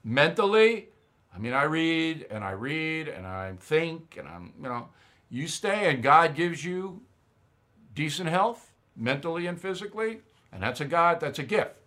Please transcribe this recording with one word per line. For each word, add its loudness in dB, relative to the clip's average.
Mentally, 4
I -14
mean, -4
I 2
read 0
and -8
I -4
read -4
and -12
I -8
think -2
and -14
I'm, -16
you -10
know, -8
you -6
stay 0
and 0
God 6
gives -2
you -8
decent -2
health 0
mentally -2
and -6
physically, -6
and -10
that's -2
a -2
God, 4
that's -4
a -4
gift. -2